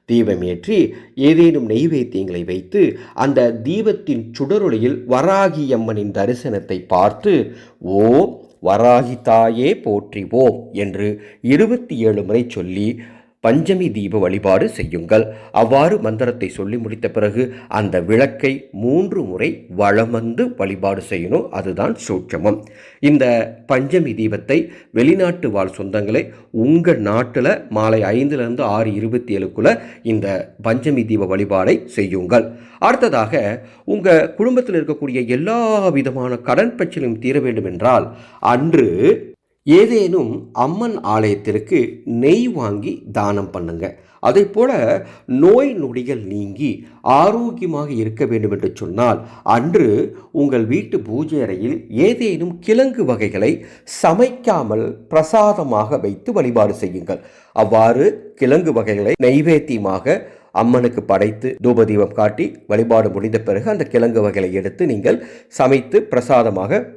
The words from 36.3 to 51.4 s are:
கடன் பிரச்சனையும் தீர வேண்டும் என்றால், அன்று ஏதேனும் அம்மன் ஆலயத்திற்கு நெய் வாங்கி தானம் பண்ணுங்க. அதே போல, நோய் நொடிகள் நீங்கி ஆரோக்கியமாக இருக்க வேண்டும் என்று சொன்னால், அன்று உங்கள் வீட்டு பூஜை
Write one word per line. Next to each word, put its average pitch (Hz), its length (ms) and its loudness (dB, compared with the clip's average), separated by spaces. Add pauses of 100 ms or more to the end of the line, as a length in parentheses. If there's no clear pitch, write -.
கடன் 165 380 0
பிரச்சனையும் 135 440 -4
தீர 127 200 0
வேண்டும் 117 260 -2
என்றால், 101 500 0 (240)
அன்று 123 960 2 (300)
ஏதேனும் 185 920 2
அம்மன் 190 460 -2
ஆலயத்திற்கு 107 1080 -2
நெய் 147 420 2
வாங்கி 113 640 -6
தானம் 101 400 -2
பண்ணுங்க. 87 440 -8 (240)
அதே 185 260 4
போல, 208 560 0 (240)
நோய் 214 480 4
நொடிகள் 123 500 -6
நீங்கி 101 640 -6 (140)
ஆரோக்கியமாக 170 920 0
இருக்க 113 340 -4
வேண்டும் 110 260 -2
என்று 95 220 -4
சொன்னால், 107 540 -2 (160)
அன்று 139 720 2 (140)
உங்கள் 135 340 0
வீட்டு 160 340 -2
பூஜை 139 420 -4